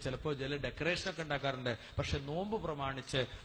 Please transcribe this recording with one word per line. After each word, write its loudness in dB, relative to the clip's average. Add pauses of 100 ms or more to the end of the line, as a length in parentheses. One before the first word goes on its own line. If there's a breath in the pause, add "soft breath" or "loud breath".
ചിലപ്പോ 0 (120)
ചില 0
ഡെക്കറേഷൻ 0
ഒക്കെ -4
ഉണ്ടാക്കാറുണ്ട്. 2 (260 loud breath)
പക്ഷെ 2 (120)
നോമ്പ് 0 (100)
പ്രമാണിച്ച് 0 (240 loud breath)